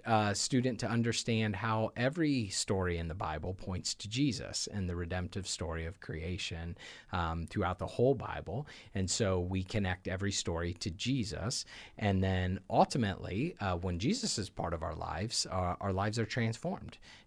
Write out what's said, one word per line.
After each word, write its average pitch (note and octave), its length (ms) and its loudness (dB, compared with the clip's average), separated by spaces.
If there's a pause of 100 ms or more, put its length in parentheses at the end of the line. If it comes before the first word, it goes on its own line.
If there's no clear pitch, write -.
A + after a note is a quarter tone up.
uh, G#2+ 260 6
student B2 460 2
to A2 100 0
understand A2 680 2
how A2 380 2
every C#3 520 2
story F#2 500 2
in E2+ 120 -2
the D#2 40 -2
Bible F2 400 -4
points F2+ 420 -4
to - 140 -10
Jesus A#2 640 0
and F#2+ 180 0
the F2 60 0
redemptive F2+ 520 -4
story E2 380 -4
of E2 140 -8
creation, F2+ 320 -6 (800)
um, E2 340 0
throughout F#2 320 0
the - 80 -4
whole B2 300 4
Bible. G#2+ 500 -6 (300)
And F#2 160 0
so F#2+ 300 4
we F#2 200 0
connect F#2 460 -2
every F#2+ 240 0
story F2 440 0
to - 160 -6
Jesus. G#2+ 760 -2 (320)
And G2 260 4
then F#2 460 2
ultimately, A#2 880 2
uh, F#2+ 160 0
when F2 240 0
Jesus F3+ 380 0
is G2 120 -4
part F2 240 -4
of D#2+ 100 -2
our E2+ 120 -4
lives, E2 560 -2
uh, F2+ 300 2
our G2 100 0
lives G#2 260 0
are A2+ 80 2
transformed. - 720 -2 (300)